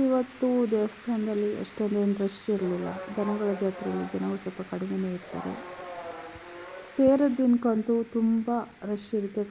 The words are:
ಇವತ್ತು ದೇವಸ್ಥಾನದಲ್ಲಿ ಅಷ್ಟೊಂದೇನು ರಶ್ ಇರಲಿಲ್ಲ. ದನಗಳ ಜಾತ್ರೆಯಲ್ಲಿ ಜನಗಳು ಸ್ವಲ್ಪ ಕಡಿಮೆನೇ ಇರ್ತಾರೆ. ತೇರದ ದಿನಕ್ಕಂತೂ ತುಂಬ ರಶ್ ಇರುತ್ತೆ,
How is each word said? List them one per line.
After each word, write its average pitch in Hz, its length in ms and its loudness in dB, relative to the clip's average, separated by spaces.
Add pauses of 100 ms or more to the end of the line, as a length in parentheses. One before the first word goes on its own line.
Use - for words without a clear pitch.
ಇವತ್ತು 254 420 2 (260)
ದೇವಸ್ಥಾನದಲ್ಲಿ 214 760 0 (140)
ಅಷ್ಟೊಂದೇನು 202 600 0
ರಶ್ 196 140 -2 (180)
ಇರಲಿಲ್ಲ. 180 340 0 (260)
ದನಗಳ 208 320 0 (140)
ಜಾತ್ರೆಯಲ್ಲಿ 190 520 -2
ಜನಗಳು 190 300 -2
ಸ್ವಲ್ಪ 185 280 -8
ಕಡಿಮೆನೇ 190 460 -2
ಇರ್ತಾರೆ. 180 360 -8 (1400)
ತೇರದ 269 420 8
ದಿನಕ್ಕಂತೂ 240 560 4 (220)
ತುಂಬ 226 320 2 (420)
ರಶ್ 208 180 -6 (100)
ಇರುತ್ತೆ, 202 320 -2